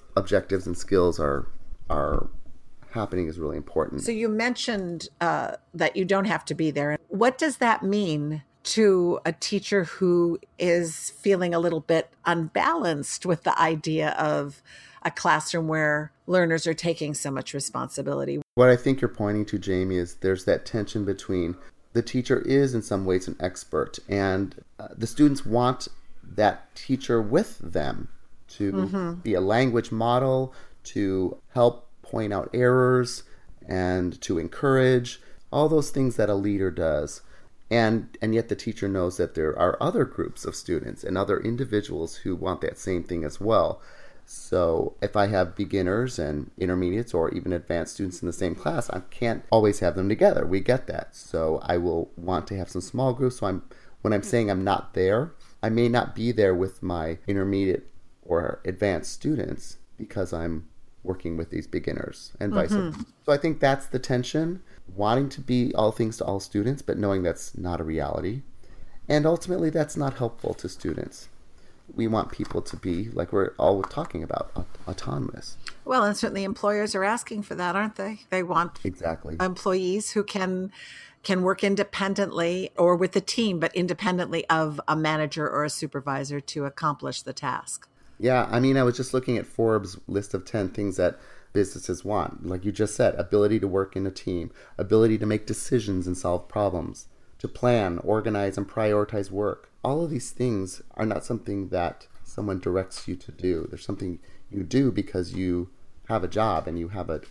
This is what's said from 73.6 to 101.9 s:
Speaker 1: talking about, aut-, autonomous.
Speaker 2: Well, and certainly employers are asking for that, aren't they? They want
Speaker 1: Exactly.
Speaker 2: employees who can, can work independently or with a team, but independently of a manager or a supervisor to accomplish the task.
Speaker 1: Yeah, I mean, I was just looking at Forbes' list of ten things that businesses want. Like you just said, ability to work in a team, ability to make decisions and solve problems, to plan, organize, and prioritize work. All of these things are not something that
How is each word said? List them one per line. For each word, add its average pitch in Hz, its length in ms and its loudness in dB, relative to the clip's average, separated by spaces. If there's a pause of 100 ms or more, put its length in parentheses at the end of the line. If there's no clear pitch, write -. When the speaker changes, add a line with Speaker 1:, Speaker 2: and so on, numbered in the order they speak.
Speaker 1:
talking 92 400 -6
about, - 320 -4
aut-, - 100 -2 (220)
autonomous. - 720 -6 (280)
Speaker 2:
Well, 254 180 4
and 208 140 2
certainly 208 260 -2
employers 208 520 0
are 190 80 0
asking 214 400 -2
for - 100 -12
that, 180 220 -2
aren't 208 200 -2
they? 208 260 -8 (100)
They 185 100 2
want 175 420 0
Speaker 1:
Exactly. 82 560 -4
Speaker 2:
employees 185 760 0
who 208 100 2
can, 185 480 -4 (500)
can 185 220 0
work 190 200 2
independently 196 1120 0
or 175 200 6
with 180 200 2
a 190 60 4
team, 196 380 0
but 160 160 -2
independently 180 720 0
of 156 380 2
a 156 80 2
manager 151 520 0
or 147 160 0
a 147 60 -2
supervisor 143 720 -6
to 143 240 -6
accomplish 139 560 -4
the 131 120 -10
task. - 540 -6 (300)
Speaker 1:
Yeah, 123 320 4
I 117 100 2
mean, 135 180 6
I 135 60 6
was 120 120 4
just 127 180 -4
looking 123 240 0
at - 80 -4
Forbes' 110 640 0
list 101 260 -2
of 92 120 -4
ten 101 240 -2
things 101 280 -2
that 90 220 2 (320)
businesses - 540 -2
want. 98 420 -2
Like 90 160 -4
you 104 80 -2
just 104 240 -2
said, 113 200 4
ability 104 440 4
to 98 80 0
work 95 280 -2
in 98 120 -2
a 95 40 -4
team, 87 400 -4 (260)
ability 110 400 6
to 107 80 -4
make 107 200 0
decisions 104 640 -2
and 90 100 -2
solve 87 300 -2
problems, 92 600 -2 (320)
to - 100 -6
plan, 104 500 2
organize, 101 580 0
and 101 120 -4
prioritize 104 640 0
work. 98 380 -4 (140)
All 143 180 0
of 170 100 -2
these 123 200 -6
things 104 500 -2 (140)
are 110 100 -2
not 107 200 -2
something 101 440 -4
that 87 380 -2 (160)